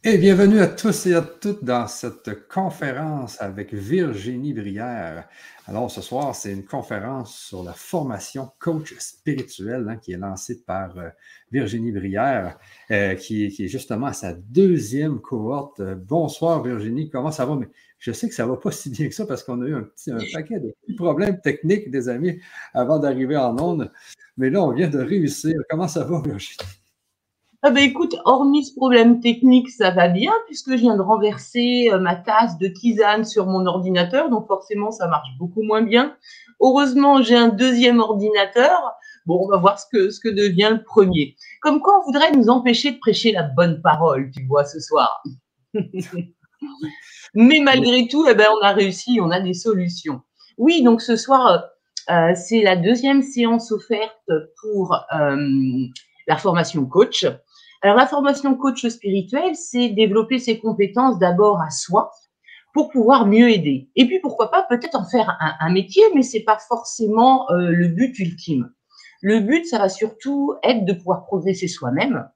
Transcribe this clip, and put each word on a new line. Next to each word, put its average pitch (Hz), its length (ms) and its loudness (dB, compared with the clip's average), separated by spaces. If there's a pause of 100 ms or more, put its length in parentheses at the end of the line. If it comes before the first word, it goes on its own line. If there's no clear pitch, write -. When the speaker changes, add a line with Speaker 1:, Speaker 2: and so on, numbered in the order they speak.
Speaker 1:
Et 214 120 4
bienvenue 196 420 6
à 175 60 6
tous - 400 -4
et 175 80 2
à 165 80 2
toutes 208 420 -10
dans 120 220 -2
cette - 600 -14
conférence 151 920 -8
avec 98 320 -10
Virginie 123 800 -6
Brière. 101 760 -10 (400)
Alors, 110 240 -8
ce 95 120 -16
soir, 135 320 -8
c'est 101 180 -12
une 98 140 -12
conférence 113 680 -12
sur - 280 -18
la 87 100 -16
formation 131 880 -10
coach 160 400 -8
spirituelle, 123 880 -10
hein, 113 80 -12
qui 92 160 -16
est 87 60 -12
lancée 98 440 -14
par, 92 360 -10
euh, 85 100 -14 (440)
Virginie 117 380 -4
Brière, 101 680 -4 (320)
euh, 101 240 0
qui, 104 340 -6
qui 101 160 -10
est 90 40 -10
justement 107 400 -8
à - 40 -8
sa - 220 -12
deuxième 135 880 0
cohorte. 123 580 -8
Euh, 95 140 -8
bonsoir 151 680 -4
Virginie, 120 460 -6
comment 139 220 -6
ça 131 160 -6
va ? 147 100 -4
Mais 123 120 -8 (300)
je 120 140 -8
sais 233 160 -8
que - 60 -10
ça 120 100 -4
va 131 140 -4
pas - 140 -6
si 147 180 -14
bien 131 180 -6
que - 60 -10
ça 214 100 -8
parce - 180 -10
qu'on 123 200 -8
a 123 40 -6
eu 151 80 -6
un 113 100 -8
petit, - 260 -16
un 117 80 -8 (160)
paquet 160 260 -10
de 113 220 -12
petits - 140 -12
problèmes 175 440 -2
techniques, 160 500 -2
des 123 200 -4
amis, 170 280 -4 (360)
avant 139 240 0
d'arriver 139 400 -2
en 123 200 -2
ondes. 156 320 -4 (460)
Mais 131 140 0
là, 190 120 0
on 156 100 0
vient 156 160 0
de 147 100 -2
réussir. 156 580 -2 (140)
Comment 165 180 -2
ça 151 160 -4
va, 156 160 -4
Virginie ? 147 380 -10 (1080)
Speaker 2:
Ah 285 40 4
ben 269 120 2
écoute, 285 320 -2 (120)
hormis 277 400 2
ce - 80 -20
problème 240 460 4
technique, 254 500 4
ça 190 200 0
va 175 180 2
bien 226 260 0 (100)
puisque 277 280 -10
je 233 100 0
viens 220 160 2
de - 20 0
renverser, 226 880 0
euh, 190 80 2
ma 180 160 0
tasse 214 440 0
de 190 100 -4
tisane 214 560 0
sur 202 220 -2
mon 185 180 0
ordinateur, 185 640 0
donc 220 200 -2
forcément 202 420 -4
ça 190 180 -6
marche 147 300 -4
beaucoup 180 240 -6
moins 214 180 0
bien. 233 340 0 (460)
Heureusement, 277 600 4
j'ai 233 140 4
un 233 120 6
deuxième 240 520 4
ordinateur. 214 800 2 (460)
Bon, 175 180 0
on 196 60 -2
va 202 80 2
voir 196 240 2
ce - 100 -20
que, 202 200 2
ce 208 100 -14
que 226 80 -4
devient 202 440 2
le 220 120 -2
premier. 165 520 2 (260)
Comme 302 180 2
quoi, 392 180 4
on - 60 0
voudrait 294 280 2
nous 240 180 4
empêcher 254 420 2
de - 60 -12
prêcher 220 340 0
la 170 120 -2
bonne 160 360 0
parole, 151 500 2
tu 135 140 -12
vois, 143 220 2
ce 156 120 -14
soir. 143 460 0 (480)
<laughs> - 0 - (1600)
Mais 254 260 8
malgré 254 480 4
tout, 302 200 2
eh 226 60 6
ben, 214 140 6 (120)
on - 20 0
a 202 100 4
réussi, 202 500 0
on 165 80 2
a 180 100 0
des 180 140 -4
solutions. 175 680 -4 (380)
Oui, 302 240 4
donc 226 180 6
ce 233 160 0
soir, 226 480 2 (460)
euh, 170 240 4
c'est 226 260 0
la 185 160 4
deuxième 247 460 2
séance 233 500 -2
offerte 214 580 -6 (300)
pour, 202 340 -2 (240)
euh, 135 680 0 (400)
la 156 100 2
formation 170 480 -2
coach. - 400 2 (580)
Alors, 202 160 6
la - 80 6
formation 277 480 0
coach 262 320 -2
spirituelle, 226 680 -2
c'est 247 360 -2
développer 220 480 2
ses 226 200 -2
compétences 220 600 0
d'abord 190 420 4
à 151 80 -4
soi - 440 -2 (600)
pour 294 160 0
pouvoir 240 380 4
mieux 226 240 6
aider. 147 440 0
Et 247 120 6
puis, 370 140 -2
pourquoi 233 300 -4
pas 370 120 2
peut-être 285 320 -4
en 202 100 -2
faire 214 340 0
un, 156 220 -2
un 160 100 -2
métier, 190 320 4 (120)
mais 269 80 6
c'est 226 180 -2
pas 214 160 2
forcément, 233 920 2
euh, 175 180 0
le 170 200 2
but 220 300 -2
ultime. 165 520 -4 (500)
Le 214 200 2
but, 311 260 0
ça 247 100 -4
va 196 140 2
surtout 277 720 -4
être 226 240 2
de 190 80 0
pouvoir 175 320 -4
progresser 185 420 -4
soi-même 156 680 -4